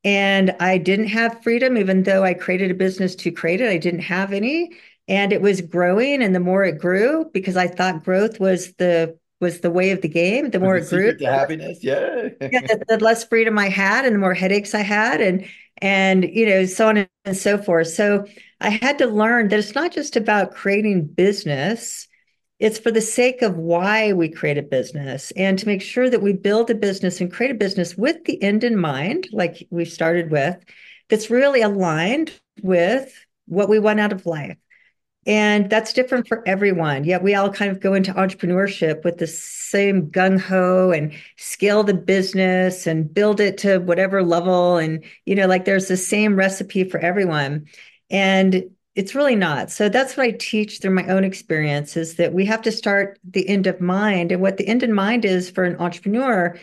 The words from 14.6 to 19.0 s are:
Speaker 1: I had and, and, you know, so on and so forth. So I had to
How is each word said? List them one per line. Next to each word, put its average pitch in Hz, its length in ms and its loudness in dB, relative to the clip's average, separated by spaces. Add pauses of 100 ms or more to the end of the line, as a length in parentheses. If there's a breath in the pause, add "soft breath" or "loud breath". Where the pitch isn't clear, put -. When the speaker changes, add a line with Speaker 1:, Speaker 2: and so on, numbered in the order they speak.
Speaker 1:
I 214 80 -2
had 214 400 0
and, 190 240 0 (380 loud breath)
and, 190 400 4
you 220 240 2
know, 190 180 4
so 220 220 2
on 208 200 4 (180)
and 190 120 -4
so 202 220 0
forth. 165 300 2
So 202 360 0 (340 loud breath)
I 214 100 0
had 247 280 0
to 277 80 4